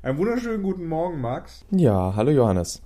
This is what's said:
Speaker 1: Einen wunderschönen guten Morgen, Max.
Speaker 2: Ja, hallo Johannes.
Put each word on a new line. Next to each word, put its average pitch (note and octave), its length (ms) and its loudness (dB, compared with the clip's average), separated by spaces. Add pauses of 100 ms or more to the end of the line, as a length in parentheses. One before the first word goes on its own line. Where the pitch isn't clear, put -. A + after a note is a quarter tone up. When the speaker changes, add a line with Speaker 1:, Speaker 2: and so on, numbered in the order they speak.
Speaker 1:
Einen C#3 80 -2
wunderschönen A3+ 460 -2
guten F#3+ 240 -4
Morgen, E3 340 -4
Max. B2 480 -8
Speaker 2:
Ja, G2+ 460 2
hallo A2+ 160 2
Johannes. G#2 540 2